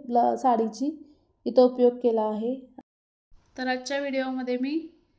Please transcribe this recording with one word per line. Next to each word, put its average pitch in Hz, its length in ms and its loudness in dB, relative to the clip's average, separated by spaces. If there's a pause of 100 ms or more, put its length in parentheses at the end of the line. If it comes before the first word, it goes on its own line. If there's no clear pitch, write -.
ब्ला-, 240 340 2
साडीची 226 560 0 (540)
इथं 247 180 4
उपयोग 247 360 4
केला 226 240 2
आहे. 214 320 -4 (1000)
तर 262 100 -6
आजच्या 254 320 -4
व्हिडिओमध्ये 262 580 -4
मी 277 220 -2 (400)